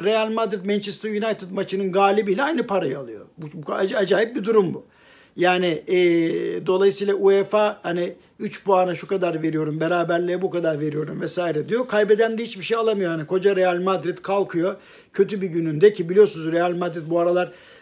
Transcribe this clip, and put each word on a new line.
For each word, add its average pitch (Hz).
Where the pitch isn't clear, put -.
Real 220
Madrid 214
Manchester 208
United 208
maçının 190
galibiyle 196
aynı 285
parayı 170
alıyor. 113
Bu, 165
bu 160
ac-, 196
acayip 202
bir 226
durum 202
bu. -
Yani, 180
e, 185
dolayısıyla 196
uefa 196
hani 175
üç -
puana 185
şu 165
kadar 170
veriyorum, 156
beraberliğe 175
bu 190
kadar 165
veriyorum 151
vesaire 165
diyor. 247
Kaybeden 214
de 233
hiçbir 220
şey 220
alamıyor. 202
Yani 160
koca 185
Real 180
Madrid 180
kalkıyor 190
kötü 196
bir 190
gününde 165
ki 170
biliyorsunuz 160
Real 175
Madrid 175
bu 170
aralar 175